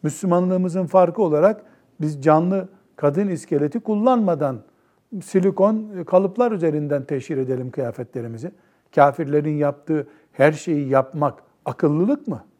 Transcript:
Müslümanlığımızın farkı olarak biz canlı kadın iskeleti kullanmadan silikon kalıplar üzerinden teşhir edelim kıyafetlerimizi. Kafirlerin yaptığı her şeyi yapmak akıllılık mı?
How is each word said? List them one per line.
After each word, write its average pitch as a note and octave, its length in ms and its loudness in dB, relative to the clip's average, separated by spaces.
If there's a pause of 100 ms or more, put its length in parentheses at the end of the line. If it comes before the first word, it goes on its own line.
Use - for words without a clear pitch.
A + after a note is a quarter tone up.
Müslümanlığımızın F3+ 800 0
farkı F3+ 360 2
olarak F3 400 2 (380)
biz D3+ 220 -6
canlı F3 460 2 (280)
kadın D#3 320 0
iskeleti D#3 520 -2
kullanmadan G3+ 800 0 (640)
silikon G3 840 0
kalıplar G3 460 2
üzerinden D3+ 520 -2
teşhir C#3 320 -6
edelim B2+ 340 -4
kıyafetlerimizi. A#2 800 -10 (440)
Kafirlerin D3 640 2
yaptığı D3 500 -4 (260)
her D3 200 4
şeyi D3 360 -4
yapmak C3+ 540 0 (220)
akıllılık E3+ 640 -2
mı? C3+ 160 -8 (160)